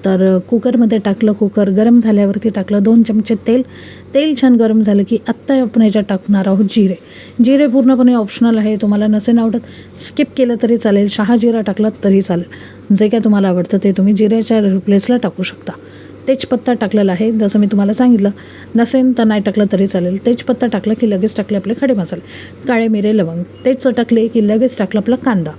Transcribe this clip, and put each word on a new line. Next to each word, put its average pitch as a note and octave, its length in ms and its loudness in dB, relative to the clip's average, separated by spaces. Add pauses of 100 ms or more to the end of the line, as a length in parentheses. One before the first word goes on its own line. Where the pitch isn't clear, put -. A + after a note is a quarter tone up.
तर F#3+ 320 2
कुकरमध्ये A3+ 600 0
टाकलं, G#3 340 0
कुकर G3+ 380 0
गरम A3+ 300 4
झाल्यावरती G#3 500 0
टाकलं G3+ 340 -2
दोन A3+ 200 4
चमचे A3 320 0 (120)
तेल. B3 140 2 (520)
तेल D4+ 280 2
छान B3+ 140 4
गरम A3 260 2
झालं G3+ 220 2
की A3 140 -2 (100)
आत्ता C4 340 -2
आपण A#3 200 -2
ह्याच्यात G#3 280 2
टाकणार G3 380 0
आहोत G3 220 2
जिरे. F#3+ 240 2 (500)
जिरे C#4 240 4
पूर्णपणे B3 460 2
ऑप्शनल A3+ 440 0
आहे, G#3+ 180 0
तुम्हाला G#3 320 0
नसेल G#3+ 300 0
आवडत A3+ 200 0 (440)
स्किप - 260 -2 (100)
केलं A#3+ 260 0
तरी A#3 140 0
चालेल, G#3 300 0
शहाजिरा A3+ 540 0
टाकला G#3 260 -2 (160)
तरी G3 180 2
चालेल, F3 240 -4 (500)
जे G#3 140 2
काय A3+ 140 0
तुम्हाला G3+ 240 2
आवडतं F3+ 360 0
ते G3 80 2
तुम्ही F#3+ 220 2
जिऱ्याच्या G#3+ 480 2
रिप्लेसला G3+ 560 0
टाकू F#3 260 -4
शकता. - 280 -10 (560)
तेजपत्ता C4 460 -2
टाकलेला G3+ 380 0
आहे, G#3+ 200 -2
जसं G#3+ 280 0
मी G3+ 80 2
तुम्हाला G3+ 260 0
सांगितलं, A3+ 360 2 (460)
नसेल B3 420 2
तर A3+ 60 0
नाही G#3+ 180 2
टाकलं G3+ 300 0
तरी G3 160 0
चालेल. F#3 380 -4
तेजपत्ता A#3+ 420 -2
टाकला G#3+ 260 -4
की A3 160 -2
लगेच G3 260 -2
टाकले G3+ 220 -4
आपले G3 240 -4
खडे C4 120 0
मसाले, F3 280 -4 (460)
काळे A3+ 200 0
मिरे, G#3+ 300 0
लवंग, E3+ 260 -2 (220)
तेच C4 220 0
टाकले A#3 400 0
की A3 200 0
लगेच A3 300 0
टाकला G#3 220 -2
आपला A#3 160 0
कांदा F#3+ 420 -2